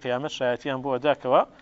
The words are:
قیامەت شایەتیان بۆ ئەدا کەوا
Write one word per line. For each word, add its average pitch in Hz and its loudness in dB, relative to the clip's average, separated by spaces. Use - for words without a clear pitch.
قیامەت 131 -4
شایەتیان 131 -2
بۆ 139 -6
ئەدا 131 2
کەوا 131 2